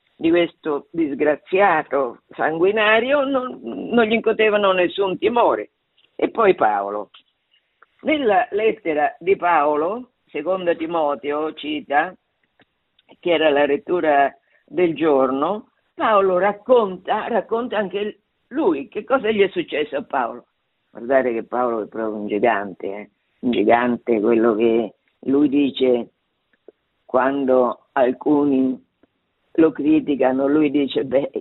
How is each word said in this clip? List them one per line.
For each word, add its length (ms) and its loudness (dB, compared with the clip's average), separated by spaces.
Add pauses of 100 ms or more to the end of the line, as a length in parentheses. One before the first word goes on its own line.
(160)
di 140 -2
questo 600 -2
disgraziato 1400 -2
sanguinario, 960 0
non, 360 -4
non 440 0
gli 80 -2
incutevano 580 2
nessun 460 -2
timore. 540 0 (440)
E 140 -2
poi 260 2
Paolo. 540 -2 (920)
Nella 500 0
lettera 680 -2
di 160 2
Paolo, 760 0 (160)
seconda 460 -2
Timoteo 800 -4
cita, 640 -4 (1040)
che 120 -2
era 180 4
la 160 4
lettura 680 0 (320)
del 300 0
giorno, 760 0 (220)
Paolo 440 2
racconta, 920 0
racconta 500 -4
anche 420 -6 (300)
lui 380 -2
che 160 -10
cosa 280 0
gli 100 0
è 80 4
successo 480 -6
a 60 -6
Paolo. 420 -4 (460)
Guardate 420 0
che 100 -4
Paolo 400 -4
è 40 -8
proprio 340 -8
un 60 -8
gigante, 600 -2
eh? 220 -12 (300)
Un 120 -2
gigante, 680 2
quello 340 2
che 400 0 (280)
lui 280 0
dice 600 0 (920)
quando 880 0
alcuni 880 0 (720)
lo 180 4
criticano, 760 0
lui 220 2
dice: 340 -2
"Beh, 380 -2